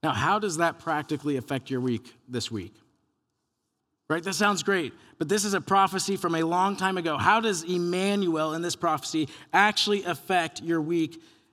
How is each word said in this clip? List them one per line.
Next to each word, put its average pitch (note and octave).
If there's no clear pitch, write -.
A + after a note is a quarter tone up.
Now, D#3
how D3
does F#3+
that E3+
practically D3
affect B2+
your C3
week B2
this B2
week? G2
Right? E3
That F#3+
sounds G3+
great, F3+
but D#3
this G3+
is G3
a F3+
prophecy F#3+
from F3
a D#3+
long F3+
time F#3+
ago. E3
How G#3
does G3+
Emmanuel F3
in E3
this F3
prophecy D#3
actually G#3
affect E3+
your E3
week E3